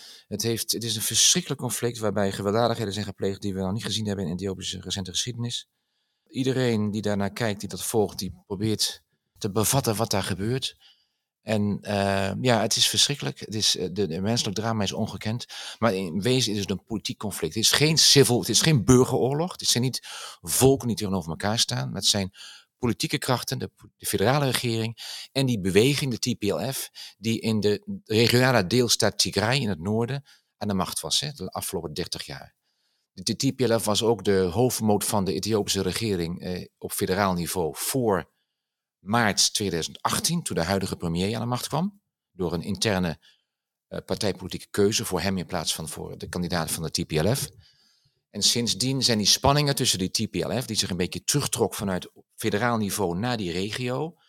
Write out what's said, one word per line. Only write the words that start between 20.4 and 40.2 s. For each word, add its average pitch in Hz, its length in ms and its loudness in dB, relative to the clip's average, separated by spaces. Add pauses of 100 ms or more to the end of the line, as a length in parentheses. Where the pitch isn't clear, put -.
volken 127 460 4
die 104 100 0
tegenover 92 320 -2
elkaar 104 300 -2
staan. 131 280 -2
Maar 110 140 -6
het - 40 -2
zijn 95 260 2 (460)
politieke 131 400 0
krachten, 123 420 -2
de, 110 120 -8 (260)
de - 80 -14
federale 123 400 2
regering 113 520 -2 (340)
en 135 140 2
die 120 140 2
beweging, 113 580 4
de 123 160 -2
T - 60 -6
P - 40 -6
L 98 280 0
F, - 180 -8 (280)
die 113 220 0
in 110 200 0
de 101 440 0
regionale 117 640 4
deelstaat 113 500 2
Tigray 107 420 2
in 117 100 0
het 82 100 -4
noorden 117 440 -2 (340)
aan 101 100 -6
de 104 60 0
macht 90 260 -2
was, 78 200 -2
hè, 76 120 -4
de 92 180 -10
afgelopen 85 440 -6
dertig 82 320 -8
jaar. 69 300 -14 (560)
De, 92 120 -16
de 110 120 -2
T 135 200 0
P - 40 -6
L 117 200 4
F - 60 -4
was 104 180 2
ook 107 200 2
de 98 160 4
hoofdmoot 104 640 2
van 101 220 0
de 90 80 0
Ethiopische 98 480 0
regering, 90 600 -2
eh, 90 240 -6 (120)
op - 140 -10
federaal 95 420 0
niveau 85 440 -2
voor 107 560 0 (640)
maart 104 540 2
tweeduizend 85 480 -2
achttien, - 420 -2